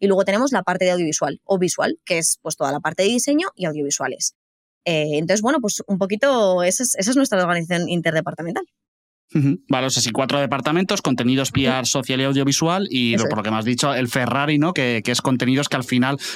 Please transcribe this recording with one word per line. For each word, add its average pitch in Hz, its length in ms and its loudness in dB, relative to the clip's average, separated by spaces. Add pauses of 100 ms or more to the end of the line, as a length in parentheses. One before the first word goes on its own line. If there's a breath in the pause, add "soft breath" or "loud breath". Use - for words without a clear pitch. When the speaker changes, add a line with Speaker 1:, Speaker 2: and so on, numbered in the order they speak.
Speaker 1:
Y 196 80 2
luego 190 160 4
tenemos 214 260 2
la 196 140 0
parte 180 200 0
de 180 60 4
audiovisual 165 540 -2
o 196 140 2
visual, 185 460 0
que 170 140 0
es, - 240 -2
pues, 160 140 -8
toda 139 160 -2
la 147 80 -4
parte 165 240 -2
de 202 60 4
diseño 285 440 0
y 180 120 -6
audiovisuales. 143 640 -4 (540)
Eh, 151 340 0
entonces, 180 240 0
bueno, 277 180 2
pues 214 260 -4
un 202 100 -2
poquito 196 680 2
esa 185 180 -4
es, - 140 -2
esa 196 160 0
es 262 40 0
nuestra 262 240 2
organización 170 480 0
interdepartamental. 170 760 -2 (680)
Speaker 2:
Ujú. 143 320 2
Vale, 131 200 0
o 131 40 -2
sea, 123 120 0
sí, 117 80 0
cuatro 127 300 0
departamentos, 151 600 0
contenidos, 131 480 2
Speaker 1:
Ujú. - 60 -8
Speaker 2:
P 139 100 2
R, 131 220 0
social 131 340 -2
y 135 40 2
audiovisual, 139 680 2
y 120 240 2
Speaker 1:
Eso 110 80 2
Speaker 2:
lo, 110 80 0
por 107 80 -2
Speaker 1:
es. - 0 -
Speaker 2:
lo 107 60 -2
que 107 60 -2
me 110 60 0
has 110 80 -2
dicho, 127 300 0
el 123 140 0
Ferrari, 139 500 0
¿no? 165 160 2
Que, 123 280 0
que 120 80 -2
es 123 120 -2
contenidos 131 480 0
que - 60 0
al 127 80 -4
final 131 340 0 (180 loud breath)